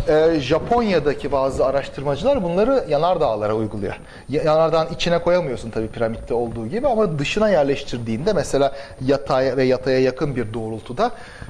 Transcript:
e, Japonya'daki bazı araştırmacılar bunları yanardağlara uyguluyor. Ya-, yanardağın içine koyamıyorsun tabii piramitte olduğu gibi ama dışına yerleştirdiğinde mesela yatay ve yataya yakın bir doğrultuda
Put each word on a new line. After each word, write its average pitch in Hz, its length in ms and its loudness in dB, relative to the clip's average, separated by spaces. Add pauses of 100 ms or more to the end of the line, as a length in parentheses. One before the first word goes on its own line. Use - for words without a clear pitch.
e, 156 320 4
Japonya'daki 151 920 0
bazı 135 340 2
araştırmacılar 143 760 0
bunları 208 460 2
yanardağlara 143 680 2
uyguluyor. 107 400 -4 (340)
Ya-, 135 140 -2
yanardağın 160 520 2
içine 170 240 0
koyamıyorsun 165 520 0
tabii 110 180 -4
piramitte 113 460 -4
olduğu 117 320 -4
gibi 233 220 -2
ama 208 300 2
dışına 208 320 0
yerleştirdiğinde 139 840 0
mesela 139 440 0 (300)
yatay 135 500 2
ve 135 80 2
yataya 127 360 2
yakın 131 360 0
bir 110 180 -4
doğrultuda 117 560 -4 (400)